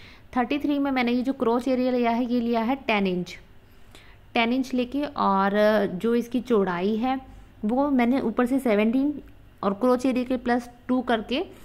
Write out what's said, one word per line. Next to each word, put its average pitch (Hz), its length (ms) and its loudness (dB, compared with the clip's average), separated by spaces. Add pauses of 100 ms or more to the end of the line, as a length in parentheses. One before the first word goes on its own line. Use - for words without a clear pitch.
(340)
थर्टी 254 260 0
थ्री 294 200 0
में 277 120 0
मैंने 247 200 2
ये 247 120 2
जो 269 100 0
क्रोच 240 340 0
एरिया 254 240 2
लिया 240 200 2
है 240 140 0
ये 247 160 0
लिया 233 200 0
है 240 160 0
टेन 208 300 0
इंच, 180 280 -4 (1000)
टेन 233 200 2
इंच 262 200 -2
लेके, 247 300 -2
और 196 480 2 (420)
जो 226 220 0
इसकी 240 260 -2
चौड़ाई 196 560 0
है 262 220 -2 (440)
वो 254 280 0
मैंने 247 300 2
ऊपर 233 240 0
से 262 140 0
सेवनटीन 254 640 2 (420)
और 196 120 0
क्रोच 247 300 2
एरिया 254 200 0
के 254 120 -2
प्लस 240 320 -2 (180)
टू 254 160 0
करके 240 400 -2 (220)